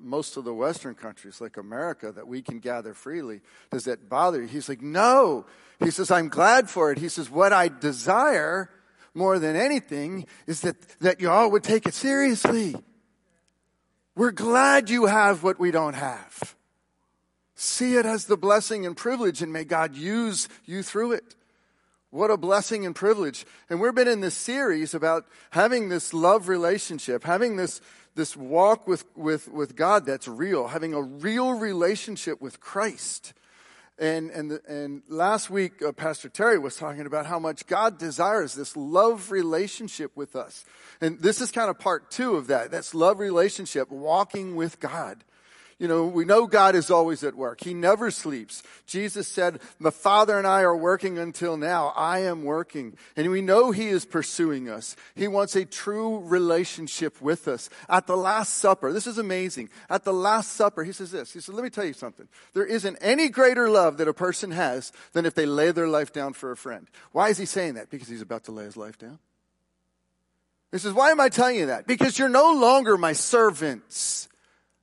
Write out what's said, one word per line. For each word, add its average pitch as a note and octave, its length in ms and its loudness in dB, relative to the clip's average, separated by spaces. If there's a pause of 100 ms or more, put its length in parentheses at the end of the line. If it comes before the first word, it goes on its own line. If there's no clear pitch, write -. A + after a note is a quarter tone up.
most C3+ 360 -8
of C3+ 80 -12
the A#2 100 -8
Western B2 400 -6
countries G2+ 460 -20
like A2+ 160 -16
America, A2+ 560 -10
that G2 160 -18
we B2+ 140 -12
can A#2 180 -12
gather A2+ 340 -10
freely? C3 460 -12 (320)
Does B2 140 -6
that A2+ 220 -8
bother D3+ 320 2
you?" A#2 60 -8
He's C3 220 -10
like, C3 120 -10
"No." F3+ 640 2 (360)
He E3 100 2
says, F3+ 220 -2
"I'm E3 160 4
glad G3+ 420 4
for D#3+ 200 2
it." C#3 80 -2
He D#3+ 100 -6
says, D3+ 200 -8
"What F3+ 240 4
I F3+ 160 6
desire E3 1040 0 (420)
more F#3+ 280 2
than D#3 160 0
anything F#3 680 -2 (200)
is D#3+ 140 -6
that, F3 160 -4 (240)
that F3+ 200 2
you F3+ 80 0
all G#3 220 4
would G#3 140 2
take A3 220 0
it F3 60 0
seriously. B3 840 0 (1400)
We're A#3 160 2
glad A#3+ 580 4
you A#3 160 4
have G3+ 380 4
what F#3 180 0
we F3+ 100 2
don't D#3 220 0
have. C3 640 -10 (1000)
See - 420 -2
it A#3 100 4
as A3 180 -2
the G3+ 140 0
blessing G3+ 480 2
and E3+ 100 -8
privilege, A#3 460 -2
and D#3+ 100 -6
may D#3+ 120 -8
God D#3+ 300 -2
use G3+ 540 -4 (160)
you F#3 180 -8
through A3+ 300 -4
it." - 220 -8 (760)
What G#3 200 0
a G#3 80 2
blessing G3 480 0
and E3+ 80 -8
privilege. G3 500 0 (240)
And E3+ 100 -4
we've A#3 160 0
been B3 140 4
in A3+ 120 0
this F#3 160 -4
series G#3+ 580 -2
about D#3+ 320 -2 (240)
having G#3+ 400 2
this E3+ 240 -4
love F3 340 4
relationship, E3+ 760 -2
having G3+ 320 0
this, F3+ 260 -6 (320)
this D3+ 200 -6
walk E3+ 520 2
with, F3+ 180 -2 (120)
with, D3+ 320 -4
with C#3 280 -8
God F3+ 300 4
that's C3+ 200 -6
real, C3 420 -4
having D#3+ 260 -6
a D3 80 -4
real G3+ 500 -2
relationship G3 880 -4
with C3 180 -14
Christ. - 760 -8 (640)
And, D#3+ 320 -2
and, D3+ 220 -10
the, D#3 140 -10
and C#3+ 420 -10
last F#3 420 -2
week, F#3+ 320 -4
uh, D3 100 -2
Pastor D3+ 380 -8
Terry G#3+ 280 2
was C#3 180 -6
talking D3 300 -10
about D3 200 -4
how E3+ 140 -6
much D#3+ 260 -8
God G3+ 320 0
desires E3+ 560 -2
this C#3+ 220 -12
love F#3+ 540 2
relationship F3+ 840 -4
with C#3+ 220 -12
us. - 280 -12 (380)
And E3 180 -2
this G#3 220 2
is A#3+ 80 -6
kind A3+ 180 -2
of F3+ 100 -6
part F3 320 -2
two B3 260 -2
of C3+ 100 -6
that. B2+ 240 0
That's - 240 -8
love F3+ 240 4
relationship, F#3 720 -2
walking F3+ 640 -2
with E3 260 -6
God. C#3+ 420 -10 (560)
You F3 100 -4
know, E3 180 2
we F3 180 0
know G#3+ 220 6
God G3 280 6
is E3+ 160 2
always E3 320 4
at C#3+ 120 -4
work. B2 260 -8
He F3+ 140 -8
never G3+ 360 2
sleeps. C3+ 520 -10 (240)
Jesus G3+ 420 -8
said, F3 320 -2 (180)
"The D#3 140 2
Father G#3 460 4
and G3 80 0
I F#3+ 160 4
are F3 120 4
working F3+ 440 0
until E3+ 400 -6
now. D#3 360 0
I E3+ 260 -2
am E3+ 240 -4
working." D3 520 -6 (180)
And D#3+ 160 0
we F#3+ 120 0
know G#3+ 300 6
he G#3+ 160 -2
is F#3+ 180 0
pursuing D3 640 -4
us. A2 260 -12 (180)
He G3+ 140 -4
wants G3+ 260 -2
a F#3+ 120 0
true A3 540 -6
relationship E3+ 1000 -2
with D3+ 260 -2
us. C3 220 -6 (220)
At - 160 2
the F3+ 100 0
Last G3 380 -2
Supper, F#3+ 360 2
this G3+ 160 -4
is A3+ 120 -8
amazing. F#3 500 -6 (220)
At F#3 140 -2
the G3 100 0
Last G#3 380 0
Supper, G3+ 300 0
he F3+ 100 -8
says F#3 180 -14
this. D#3 240 -12
He F3 60 -14
said, F#3+ 140 -14
"Let A#3 100 -6
me B3+ 40 -8
tell G#3 160 -6
you D#3 80 -6
something. - 340 -16 (280)
There G3 100 2
isn't G3 380 -2
any C#4 260 2
greater B3 400 4
love F3 300 4
that D#3 100 2
a D3 60 -2
person F3+ 380 -4
has C#3 400 -4 (200)
than E3+ 140 0
if D#3+ 80 -2
they D#3+ 100 2
lay D3 280 2
their E3 160 0
life D3+ 220 0
down C#3 220 -8
for C3 200 -10
a A#2+ 40 -10
friend." A2+ 320 -14 (240)
Why F#3+ 160 2
is G#3 80 2
he F#3 80 -6
saying E3+ 300 -4
that? A2 160 -16
Because B2+ 180 -14
he's A2+ 140 -12
about A2+ 220 -10
to - 60 -18
lay G#2+ 140 -14
his G#2 140 -16
life G#2+ 180 -16
down. C3+ 220 -20 (1500)
He F#3 60 -6
says, G3 160 -6
"Why C4+ 160 6
am D#4 100 4
I C4+ 80 6
telling B3 280 2
you E3+ 100 0
that?" B2 200 -4
"Because B3+ 320 0
you're C4+ 120 2
no D4+ 240 8
longer B3 420 6
my E3+ 160 0
servants. D#3 1160 0 (520)